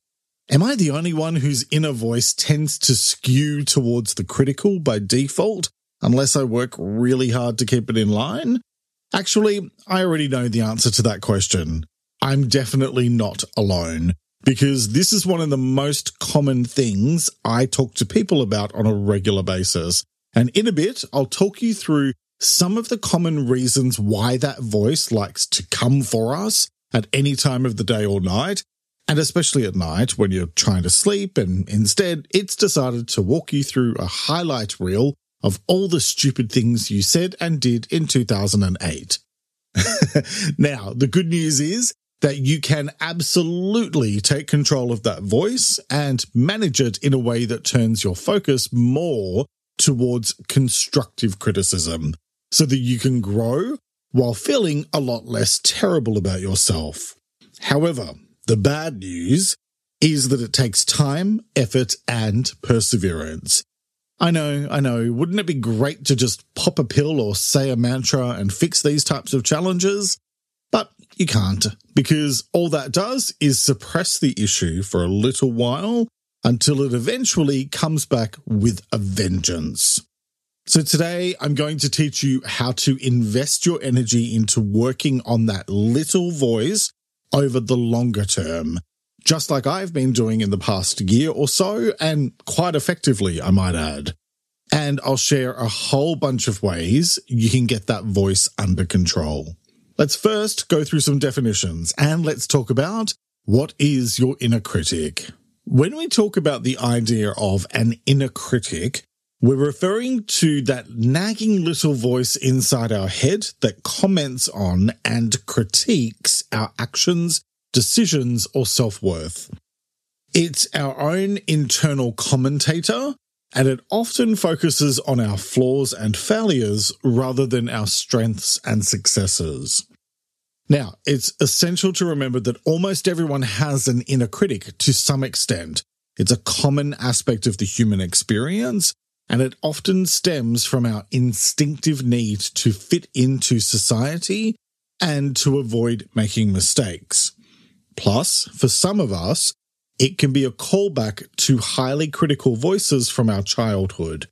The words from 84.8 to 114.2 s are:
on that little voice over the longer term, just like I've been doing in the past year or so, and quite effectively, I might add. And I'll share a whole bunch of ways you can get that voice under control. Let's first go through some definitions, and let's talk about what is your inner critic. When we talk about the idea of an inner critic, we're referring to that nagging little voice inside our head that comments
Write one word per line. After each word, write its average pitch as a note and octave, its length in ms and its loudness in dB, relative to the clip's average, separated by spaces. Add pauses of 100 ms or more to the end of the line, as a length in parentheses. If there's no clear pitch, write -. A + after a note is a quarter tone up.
on A2+ 200 2
that G2 220 -4
little C3+ 600 0
voice C3 640 0 (400)
over C#3 260 2
the A#2+ 180 0
longer A#2 480 0
term, E2 540 -4 (460)
just D#3+ 260 0
like C3 160 0
I've F3+ 260 -2
been C3 200 0
doing A2 280 0
in G2+ 100 0
the G#2 60 0
past F#2+ 440 -2
year A#2 320 4
or C#3+ 160 0
so, G#3 500 0
and D3+ 340 0 (140)
quite E3+ 300 0
effectively, G2 640 0
I F#2+ 80 0
might F#2+ 240 4
add. D2+ 400 -4 (580)
And C#3+ 320 0
I'll C3+ 120 0
share B2+ 380 0
a A#2+ 140 -4
whole C#3+ 460 0
bunch C3+ 320 -2
of G2+ 160 -4
ways G2 640 2
you A2+ 240 2
can B2+ 160 4
get A2 220 -2
that G#2 160 -2
voice G2 520 2
under F#2 280 0
control. E2 720 0 (420)
Let's D3 180 2
first G#3+ 540 -4
go D#3 120 -2
through D3+ 180 -2
some C#3+ 180 2
definitions, G2+ 800 -2
and D#3+ 260 0
let's - 220 -4
talk C3 240 0
about F3+ 420 -2 (320)
what B2 340 2
is C3+ 400 2
your B2+ 220 0
inner A#2 200 2
critic. D#2+ 680 -4 (360)
When D#3+ 300 4
we E4 140 -6
talk G#3 300 2
about C#3+ 240 -2
the B2+ 160 -2
idea A#2 580 0
of G2 360 0
an A2+ 340 0
inner C3+ 240 4
critic, - 720 -4 (400)
we're C3 140 6
referring G#3 680 0
to D3+ 380 2
that B2 260 -2
nagging F3+ 800 0
little D#3 260 0
voice B2 420 0
inside B2+ 580 0
our G2 160 -2
head E3+ 400 0 (120)
that - 220 -2
comments D3 640 0